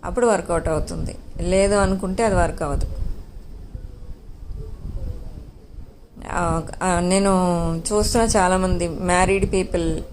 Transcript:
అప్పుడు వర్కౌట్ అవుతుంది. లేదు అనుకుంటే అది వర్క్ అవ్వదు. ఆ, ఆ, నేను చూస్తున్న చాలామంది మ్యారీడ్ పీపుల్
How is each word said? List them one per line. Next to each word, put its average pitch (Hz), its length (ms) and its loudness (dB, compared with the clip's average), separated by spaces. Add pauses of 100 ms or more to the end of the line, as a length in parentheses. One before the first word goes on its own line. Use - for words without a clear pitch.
అప్పుడు 233 220 2
వర్కౌట్ 175 400 2
అవుతుంది. 156 480 -2 (260)
లేదు 190 340 4
అనుకుంటే 190 480 2
అది 208 120 4
వర్క్ - 260 2
అవ్వదు. 143 260 0 (3500)
ఆ, 165 340 0 (220)
ఆ, 180 160 2
నేను 196 320 4 (460)
చూస్తున్న 208 500 2 (100)
చాలామంది 185 500 4
మ్యారీడ్ 185 640 2
పీపుల్ 170 500 0 (120)